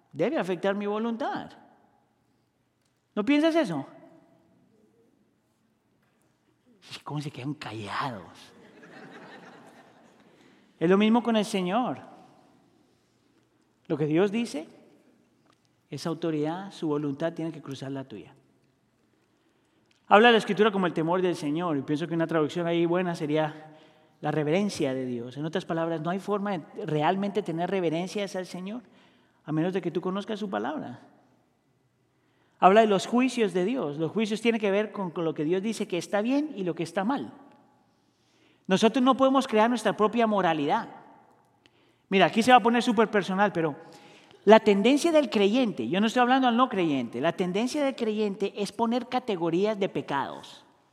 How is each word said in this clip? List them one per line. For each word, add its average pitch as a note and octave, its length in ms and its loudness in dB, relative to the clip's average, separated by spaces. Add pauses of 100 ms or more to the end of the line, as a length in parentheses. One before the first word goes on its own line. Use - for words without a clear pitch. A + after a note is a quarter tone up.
(140)
debe F3 240 -2
afectar F#3+ 380 -2
mi G3+ 100 -6
voluntad. A3+ 640 -6 (1700)
¿No G#3 100 -2
piensas D4 300 2
eso? F3 280 0 (3250)
¿Cómo D3 160 -8
se C#3+ 120 -10
quedan C#3+ 240 -8
callados? G#2+ 960 -10 (2250)
Es D#3+ 80 0
lo G3 120 6
mismo A3 240 4
con A#3 120 0
el G#3 100 2
Señor. F#3 520 -2 (1900)
Lo E3 100 -2
que D3+ 80 0
Dios E3 260 2
dice A#3+ 380 -6 (1200)
es C#3+ 160 -10
autoridad, E3 680 -4
su - 160 -8
voluntad D3 460 -2
tiene D#3+ 180 -8
que D#3 120 -16
cruzar C3+ 280 -12
la C3+ 120 -8
tuya. A2 320 -18 (1700)
Habla G#3+ 220 10
la A3+ 80 6
Escritura G3+ 320 2
como G3 160 0
el E3 80 -2
temor E3+ 300 0
del F3+ 120 0
Señor, D#3+ 420 -4
y C3+ 40 -2
pienso D3+ 260 -2
que D#3 60 -6
una E3 140 0
traducción E3 400 0
ahí E3+ 180 2
buena F3 300 0
sería D#3 560 -4 (500)
la D3+ 80 -2
reverencia D#3 640 0
de C3 100 -4
Dios. B2 320 -8
En D3 100 -8
otras E3 200 -6
palabras, E3 360 -4
no E3 100 -4
hay G3 80 -4
forma G3+ 320 -4
de F#3+ 340 -10
realmente F#3+ 560 0
tener F3 300 -4
reverencia F3+ 520 -2
hacia F#3+ 160 -8
el F#3 60 -8
Señor, F#3+ 380 -12 (640)
a D#3+ 60 -8
menos D#3 220 0
de F#3+ 80 -2
que F3 80 -4
tú E3 120 -6
conozcas F#3+ 360 -6
su G3+ 100 -6
palabra. G#3 520 -6 (1600)
Habla G3 220 8
de A3+ 60 6
los F#3+ 200 2
juicios A#3+ 480 0
de F3+ 100 0
Dios. F#3+ 320 -4
Los D#3+ 140 -4
juicios G#3+ 300 -2
tienen A3+ 200 0
que G#3+ 80 0
ver G3+ 220 0
con, G3 180 -6
con E3 160 -4
lo D#3 80 -2
que D#3+ 100 -4
Dios F3+ 200 0
dice G#3+ 240 -4
que F3+ 100 -4
está G3+ 240 -2
bien C#4 340 -2
y G3 80 -6
lo E3 120 -4
que E3+ 80 -4
está F#3+ 200 -4
mal. G3+ 300 -4 (1300)
Nosotros A3 360 4
no B3+ 140 4
podemos C4+ 300 4
crear A3 240 4
nuestra A3+ 260 -2
propia A3 300 2
moralidad. F3+ 600 0 (1200)
Mira, F#3+ 180 6
aquí G#3 160 2
se A#3+ 80 6
va B3+ 60 10
a G3 60 6
poner A#3 200 2
súper A3+ 260 2
personal, F#3+ 420 0
pero D#3+ 240 -2 (720)
la A3 140 10
tendencia A#3+ 520 4
del D4+ 200 4
creyente, G3+ 580 2
yo F3 100 0
no G#3+ 60 4
estoy A#3+ 160 2
hablando B3+ 260 4
al A#3 80 2
no B3 140 4
creyente, C#3+ 500 -2
la D#3+ 140 2
tendencia G3+ 500 -2
del C4+ 120 -2
creyente G#3 600 -2
es G3+ 160 -6
poner A#3 360 -2
categorías G3+ 720 -2
de F#3+ 100 0
pecados. B2 760 -6 (300)